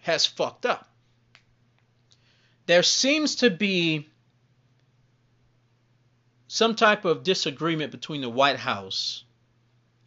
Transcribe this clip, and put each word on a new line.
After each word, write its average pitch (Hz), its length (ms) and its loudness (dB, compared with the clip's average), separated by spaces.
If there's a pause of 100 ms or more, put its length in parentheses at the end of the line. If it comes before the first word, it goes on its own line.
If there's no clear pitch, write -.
has 160 240 0
fucked 147 400 -4
up. - 200 -4 (1800)
There 175 160 6
seems 285 540 0
to 247 120 4
be 170 580 0 (2500)
some 226 280 0
type 208 300 4
of 151 180 0
disagreement 156 680 -2
between 139 300 -10
the 123 80 -6
White 127 280 2
House 104 640 -8 (840)